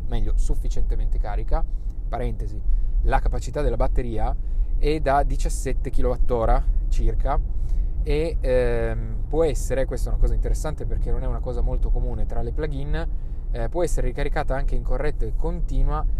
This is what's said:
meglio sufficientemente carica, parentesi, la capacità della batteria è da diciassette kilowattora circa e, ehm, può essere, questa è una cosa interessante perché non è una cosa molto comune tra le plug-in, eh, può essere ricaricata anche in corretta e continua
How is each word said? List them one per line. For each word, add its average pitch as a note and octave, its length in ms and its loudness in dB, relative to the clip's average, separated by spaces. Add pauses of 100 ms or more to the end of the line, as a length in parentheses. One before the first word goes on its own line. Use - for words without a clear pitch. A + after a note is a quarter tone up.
meglio G#2+ 280 2
sufficientemente - 840 2
carica, A2 440 0 (460)
parentesi, A#2 500 -4 (440)
la - 160 4
capacità - 420 -2
della B2+ 160 0
batteria B2 580 0 (440)
è D3+ 200 2
da C#3 220 2
diciassette C3 720 0
kilowattora B2 720 4 (260)
circa A2+ 500 2 (640)
e, D3+ 380 0
ehm, A#2 880 0
può D3+ 160 0
essere, C3 420 0
questa A#2 240 -2
è A2+ 40 0
una - 80 0
cosa G#2+ 120 4
interessante - 520 -2
perché - 260 -2
non A#2+ 100 0
è B2+ 60 -4
una A#2+ 120 -2
cosa A#2+ 220 -4
molto B2 300 0
comune A#2 340 0
tra A#2 160 0
le A#2 100 -2
plug-in, D3 560 -4 (440)
eh, C#3+ 180 -2
può F3 140 -2
essere C3 240 0
ricaricata C#3+ 460 0
anche C3 220 0
in B2 80 0
corretta C#3 420 0
e - 100 -2
continua C#3+ 720 0 (140)